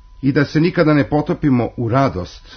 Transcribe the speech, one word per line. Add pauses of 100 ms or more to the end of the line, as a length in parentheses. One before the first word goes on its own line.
(220)
i
da
se
nikada
ne
potopimo
u
radost